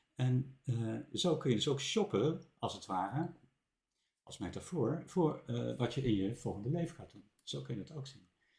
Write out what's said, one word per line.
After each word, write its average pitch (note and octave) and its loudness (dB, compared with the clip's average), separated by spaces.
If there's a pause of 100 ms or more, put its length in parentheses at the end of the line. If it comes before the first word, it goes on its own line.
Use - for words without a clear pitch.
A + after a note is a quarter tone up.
(160)
En, B2+ 2
eh, A2+ 0 (160)
zo D#3+ 4
kun - 2
je A#2 6
dus G#2 2
ook C3+ 2
shoppen, E3 2 (180)
als G#2+ -2
het G2 -12
ware, G#2+ -2 (880)
als - -14
metafoor, B2+ -2
voor, D#3 2
eh, A#2+ -2
wat A#2+ 0
je C3+ -2
in B2 4
je G2 2
volgende G2+ -4
leven E3 0
gaat - -14
doen. - -20 (140)
Zo C#3 -6
kun C3 -6
je G2+ -6
dat D#3 -14
ook C3+ -8
zien. - -20
Dan - -20 (120)